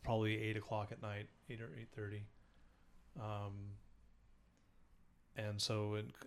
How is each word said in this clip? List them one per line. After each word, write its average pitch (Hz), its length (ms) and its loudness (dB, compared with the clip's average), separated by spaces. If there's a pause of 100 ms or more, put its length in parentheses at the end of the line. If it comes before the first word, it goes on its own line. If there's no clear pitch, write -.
probably 110 360 6
eight 110 160 2
o'clock 107 360 0
at 120 100 -8
night, 104 260 -4 (220)
eight 117 120 -6
or 117 180 -8
eight 113 160 -10
thirty. 104 260 -2 (1000)
Um, 104 340 -2 (1800)
and 107 240 0
so, 107 360 4
and, 107 160 -2 (160)